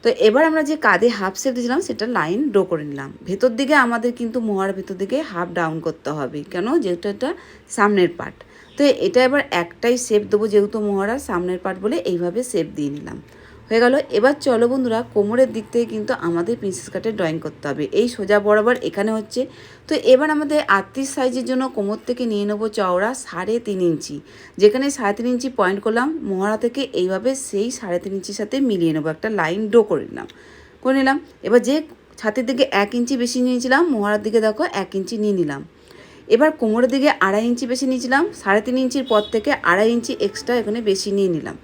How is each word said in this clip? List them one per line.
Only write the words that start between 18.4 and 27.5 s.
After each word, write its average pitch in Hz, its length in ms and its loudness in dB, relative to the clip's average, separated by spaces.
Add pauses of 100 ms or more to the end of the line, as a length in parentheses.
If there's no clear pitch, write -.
বরাবর 214 420 4
এখানে 202 300 -2
হচ্ছে। 220 340 -4 (420)
তো 320 60 0
এবার 262 360 6
আমাদের 294 380 0
আটত্রিশ 196 400 0
সাইজের 254 360 -2
জন্য 254 240 -2
কোমর 208 380 -4
থেকে 247 200 -4
নিয়ে 208 180 0
নেবো 208 240 -2
চওড়া 202 460 0
সাড়ে 196 440 -4
তিন 208 220 -4
ইঞ্চি। 151 400 -2 (360)
যেখানে 247 340 6
সাড়ে 214 240 -2
তিন 233 120 -4
ইঞ্চি 247 220 -2
পয়েন্ট 202 320 0
করলাম 247 420 0
মহড়া 196 340 -2
থেকে, 240 360 -4
এইভাবে 190 420 0
সেই 226 360 -4